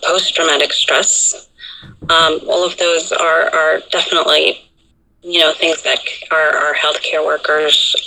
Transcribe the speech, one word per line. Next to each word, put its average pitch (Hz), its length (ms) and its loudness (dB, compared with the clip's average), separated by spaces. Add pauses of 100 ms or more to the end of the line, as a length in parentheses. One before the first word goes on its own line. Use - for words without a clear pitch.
post-traumatic 151 680 0
stress. - 720 0 (640)
Um, 160 300 2 (100)
all 175 160 2
of 170 120 -4
those 170 360 0
are, 165 420 2
are 160 240 2 (120)
definitely, - 800 0 (520)
you 175 180 -2
know, 156 140 4
things 160 300 -2
that 135 160 -2
c-, - 320 -10
our, 156 260 2
our 147 180 0
healthcare 156 500 -2
workers 151 680 0 (120)